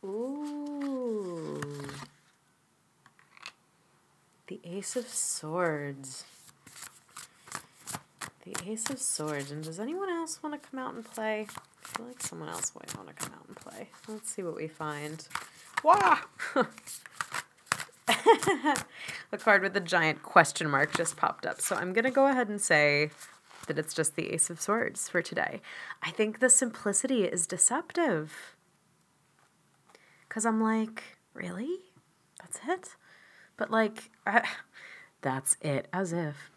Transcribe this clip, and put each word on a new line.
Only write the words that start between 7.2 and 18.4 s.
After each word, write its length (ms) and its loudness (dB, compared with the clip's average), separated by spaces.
The 120 -12
Ace 220 -2
of 100 -4
Swords. 520 -2
And 120 -8
does 160 -10
anyone 300 -4
else 320 -6
wanna 160 -6
come 220 -12
out 140 -8
and 120 -12
play? 440 -4
I 380 -18
feel 200 -6
like 140 -12
someone 280 -6
else 260 -4
might 220 -10
wanna 160 -14
come 200 -6
out 140 -20
and 80 -18
play. 340 -16
Let's 200 -10
see 140 -8
what 140 -6
we 100 -6
find. 580 -8
Wah! 360 8
<laughs> 120 4